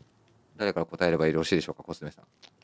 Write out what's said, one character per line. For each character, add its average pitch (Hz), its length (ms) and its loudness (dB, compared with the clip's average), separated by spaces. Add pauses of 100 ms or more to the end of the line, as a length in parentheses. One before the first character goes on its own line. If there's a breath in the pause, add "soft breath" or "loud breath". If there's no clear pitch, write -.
(560)
誰 104 160 0
か 87 80 -2
ら 82 60 -2
答 90 200 0
え 87 40 4
れ 82 80 4
ば 80 80 2
よ 78 80 2
ろ 80 100 0
し - 80 -4
い 92 40 4
で 80 40 4
し - 80 -6
ょ - 40 -6
う - 20 -10
か、 - 80 -20
小 85 120 -12
菅 73 160 -12
さ - 120 -20
ん。 - 20 -20 (400)